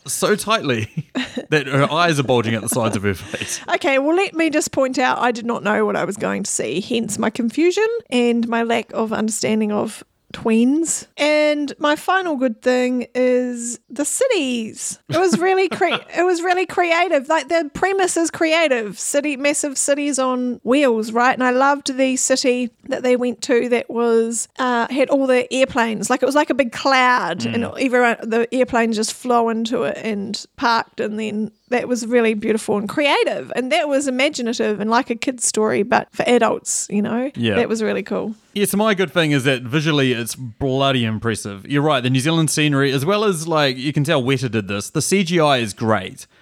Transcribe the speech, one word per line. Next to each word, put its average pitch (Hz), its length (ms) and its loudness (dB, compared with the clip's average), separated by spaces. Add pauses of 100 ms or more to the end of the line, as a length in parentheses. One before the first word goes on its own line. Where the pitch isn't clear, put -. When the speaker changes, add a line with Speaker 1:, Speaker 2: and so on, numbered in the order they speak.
Speaker 1:
so 190 260 0
tightly 147 760 -4
<laughs> - 400 -8
that 147 160 2
her 139 260 2
eyes 165 260 2
are 143 40 2
bulging 113 320 2
at 107 80 -2
the 113 80 -6
sides 113 260 0
of 98 60 -4
her 101 120 0
face. - 460 -8 (140)
Speaker 2:
Okay, 285 240 2
well, 294 180 2
let 392 180 0
me 320 140 0
just 302 240 -2
point 262 260 0
out 254 200 2
I 240 120 2
did 233 140 -4
not 233 180 -4
know 214 220 2
what 202 120 0
I 151 100 0
was 202 100 -6
going 196 280 -4
to - 60 -8
see, 131 300 -4
hence 220 380 -4
my 220 100 0
confusion 339 580 0 (220)
and 240 400 2
my 233 140 0
lack 233 320 -2
of 220 180 -2
understanding 214 600 -2
of 214 300 -4 (340)
tweens. 254 680 2 (100)
And 302 640 2
my 294 180 2
final 359 400 0
good 247 260 -2
thing 254 520 0
is 247 720 0
the 277 160 -4
cities. 277 960 -2 (100)
It - 100 -2
was 349 200 2
really 381 300 2
cre-, 311 380 0
Speaker 1:
<laughs> - 100 -10
Speaker 2:
it 330 80 2
was 349 180 2
really 359 240 2
creative. 339 600 0
Like, 311 200 0
the 330 260 0
premise 381 420 0
is 339 140 2
creative. 302 680 0
City, 285 380 -2
massive 285 420 -2
cities 285 400 0
on 254 440 -2
wheels, 240 500 2
right? 240 220 2
And 247 80 -2
I 254 80 2
loved 269 460 0
the 262 200 2
city 247 540 0 (180)
that 262 140 -6
they 247 140 4
went 247 260 -2
to 240 280 2
that 233 200 0
was, 226 580 0 (100)
uh, 247 320 0
had 254 200 2
all 269 160 2
the 247 260 2
airplanes. 233 580 0
Like, 247 120 0
it 254 40 2
was 269 80 0
like 302 160 2
a 302 40 2
big 240 180 2
cloud, 247 680 2
Speaker 1:
Mm. 233 140 -2
Speaker 2:
and 233 100 -2 (140)
everyone, 247 440 2
the 226 320 0
airplanes 233 420 2
just 220 180 -2
flow 240 340 2
into 226 360 -2
it 139 180 -2
and 202 420 -6 (120)
parked, 233 440 -2
and 214 180 -4
then 214 320 -4 (180)
that 247 200 0
was 240 180 -4
really 226 280 2
beautiful 214 440 -2
and 208 100 -4
creative, 285 680 0
and 254 160 -2
that 311 160 2
was 277 180 2
imaginative 240 720 0
and 208 100 -2
like 233 220 0
a 233 60 -2
kid's 254 280 -4
story, 214 380 0
but 220 300 0
for - 160 -4
adults, - 640 2
you 202 120 0
know? 233 320 -4
Speaker 1:
Yeah. 196 220 0
Speaker 2:
That 240 120 2
was 220 140 -2
really 208 220 -2
cool. 208 320 -6 (180)
Speaker 1:
Yeah, 202 120 0
so 196 100 -2
my 214 180 2
good 180 180 -2
thing 160 200 2
is 139 120 2
that 131 180 2
visually 139 500 2
it's 113 240 -4
bloody 131 680 0
impressive. 104 600 -4
You're 143 160 0
right, 147 200 2
the 127 80 0
New 131 100 2
Zealand 160 300 2
scenery, 139 420 2
as 135 120 0
well 208 200 2
as, 170 240 -2
like, 147 280 2
you 131 160 -4
can 151 120 2
tell 151 180 2
Weta 127 280 0
did 104 180 -2
this, 101 220 -6
the 151 120 -2
C 196 220 2
G 170 160 0
I 147 180 4
is 110 160 -2
great. 107 540 -2 (140)